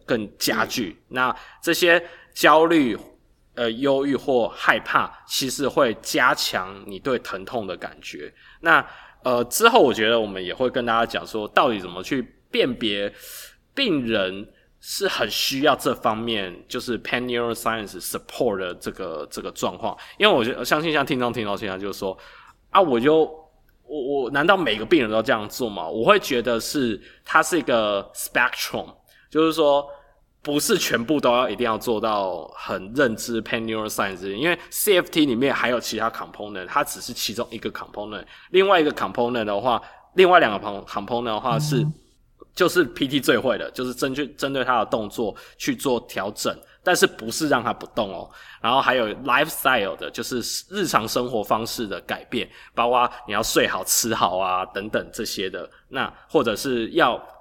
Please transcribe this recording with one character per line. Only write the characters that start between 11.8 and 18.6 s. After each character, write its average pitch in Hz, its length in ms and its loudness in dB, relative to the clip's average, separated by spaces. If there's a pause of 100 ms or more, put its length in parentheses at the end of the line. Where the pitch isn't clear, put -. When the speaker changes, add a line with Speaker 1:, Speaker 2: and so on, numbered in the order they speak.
Speaker 1:
么 90 160 -10
去 131 200 -2 (280)
辨 170 240 0
别 101 380 -4 (640)
病 165 320 0
人 101 420 -2 (320)
是 - 260 -6
很 - 240 -2
需 135 320 -2
要 143 140 6
这 131 200 0
方 110 200 -2
面， 107 500 -6
就 127 140 -8
是 113 220 -4
pain 123 220 -4
neuroscience 113 760 -4
support - 580 -4
的 90 180 -6